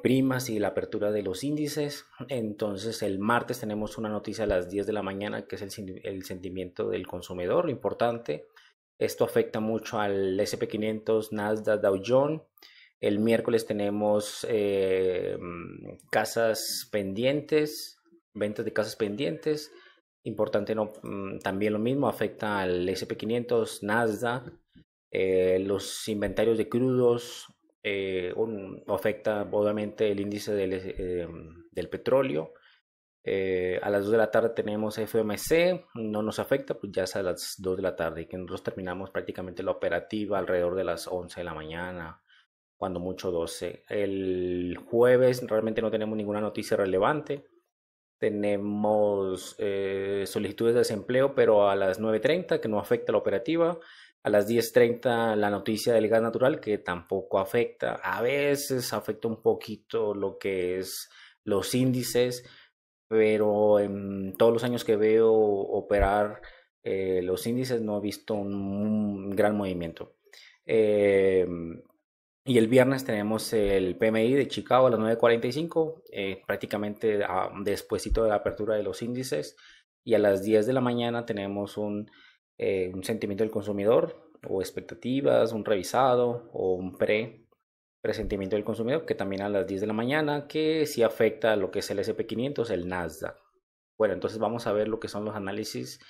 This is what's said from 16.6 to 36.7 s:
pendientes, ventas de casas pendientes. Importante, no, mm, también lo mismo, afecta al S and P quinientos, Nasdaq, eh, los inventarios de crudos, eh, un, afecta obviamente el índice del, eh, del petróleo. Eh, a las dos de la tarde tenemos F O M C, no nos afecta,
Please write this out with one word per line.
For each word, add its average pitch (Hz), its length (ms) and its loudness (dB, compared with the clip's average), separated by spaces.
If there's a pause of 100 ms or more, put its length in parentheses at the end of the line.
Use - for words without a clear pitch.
pendientes, 135 1080 -2 (340)
ventas 107 320 -4
de 107 80 -6
casas 110 220 -2
pendientes. 147 800 -4 (520)
Importante, 107 520 -2
no, 107 160 -2 (100)
mm, 101 360 -8
también 101 340 0
lo 107 80 0
mismo, 131 260 0
afecta 104 540 -2
al 90 280 0
S 95 160 -4
and - 40 -6
P 110 80 -6
quinientos, 117 640 -2
Nasdaq, 113 720 -2 (580)
eh, 92 480 2
los 98 480 -4
inventarios 107 500 0
de 107 120 -2
crudos, 120 840 0 (300)
eh, 95 540 -2
un, 101 500 -6
afecta 104 640 -2
obviamente 104 600 0
el 101 80 -2
índice 104 340 -4
del, 95 200 0
eh, 90 520 -6 (460)
del 87 160 -6
petróleo. 120 640 0 (720)
Eh, 92 560 0
a - 80 -4
las 101 140 2
dos 101 80 0
de 113 80 6
la 107 140 2
tarde 110 160 4
tenemos 107 500 -4
F 107 180 -2
O 113 40 4
M 104 180 -2
C, 175 560 2
no 107 300 -4
nos 107 160 -4
afecta, 135 340 -2